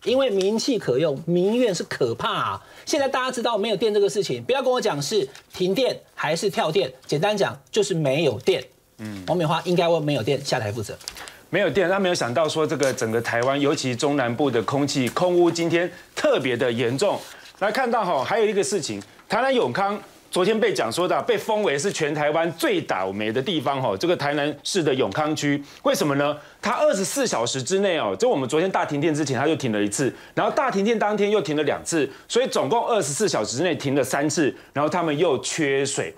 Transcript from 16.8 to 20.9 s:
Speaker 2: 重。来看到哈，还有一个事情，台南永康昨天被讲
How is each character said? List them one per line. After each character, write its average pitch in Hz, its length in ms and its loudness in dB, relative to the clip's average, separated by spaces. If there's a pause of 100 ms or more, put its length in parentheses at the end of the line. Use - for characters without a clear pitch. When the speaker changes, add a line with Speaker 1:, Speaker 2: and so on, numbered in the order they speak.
Speaker 2:
重。 170 240 0 (380)
来 208 140 0
看 247 180 0
到 226 160 0
哈， 151 180 0
还 175 160 0
有 214 60 4
一 180 80 0
个 190 100 2
事 202 160 -2
情， 104 220 -6 (280)
台 214 120 0
南 269 120 2
永 160 180 2
康 202 260 -2 (320)
昨 180 140 0
天 220 160 2
被 202 140 2
讲 117 180 0